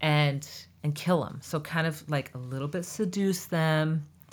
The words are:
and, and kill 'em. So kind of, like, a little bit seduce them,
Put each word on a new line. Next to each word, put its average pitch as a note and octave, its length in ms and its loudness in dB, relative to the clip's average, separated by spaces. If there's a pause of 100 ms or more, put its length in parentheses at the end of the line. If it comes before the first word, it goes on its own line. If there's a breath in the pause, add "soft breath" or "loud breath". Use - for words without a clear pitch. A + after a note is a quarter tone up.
and, D3 480 4 (340)
and D3 120 0
kill E3 300 2
'em. - 160 -8
So D#3+ 200 -6
kind D#3+ 260 0
of, D#3 240 -4
like, C#3+ 240 -2
a C3 40 -10
little C3 300 -6
bit F3 160 -4
seduce F#3+ 640 0
them, D#3+ 600 2 (260 soft breath)